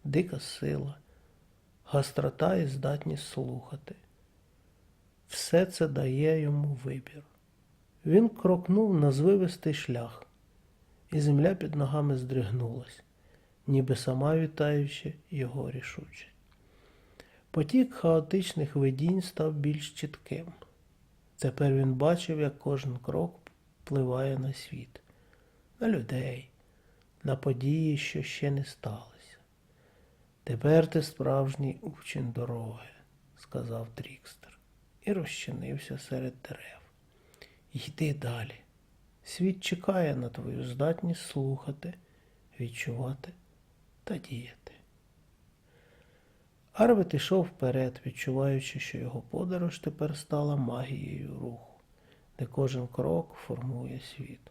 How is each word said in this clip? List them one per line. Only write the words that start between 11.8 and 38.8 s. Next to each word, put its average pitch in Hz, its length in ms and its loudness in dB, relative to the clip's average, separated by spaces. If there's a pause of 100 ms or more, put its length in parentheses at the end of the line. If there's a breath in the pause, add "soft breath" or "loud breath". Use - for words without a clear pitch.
здригнулась, 123 840 -2 (640 soft breath)
ніби 135 300 4
сама 139 400 2
вітаючи 151 760 0 (160)
його 131 400 -4
рішуче. - 560 -12 (1200 soft breath)
Потік 240 440 2
хаотичних 160 840 2
видінь 143 460 2
став 156 320 -2
більш 147 360 -2
чітким. - 560 -8 (920)
Тепер 135 360 2
він 135 220 4
бачив, 156 460 2
як 147 180 0
кожен 135 380 -2
крок 160 440 -4 (440)
впливає 135 540 0
на 135 140 -2
світ, - 480 -12 (800 soft breath)
на 226 80 0
людей, 127 640 -2 (720 soft breath)
на 135 140 0
події, 143 600 2
що 147 260 -4
ще 143 280 -2
не 139 140 0
сталися. - 760 -12 (1040 soft breath)
«Тепер 151 420 6
ти 156 160 2
справжній 135 800 0
учень 139 500 -6
дороги», — 113 560 -6 (500)
сказав 117 560 -8
Трікстер, - 640 -16 (440)
і 208 100 -2
розчинився 139 840 -6
серед 127 360 -6 (140)
дерев. - 320 -14 (920 loud breath)
«Йди 147 420 -4
далі. 120 400 -6 (720)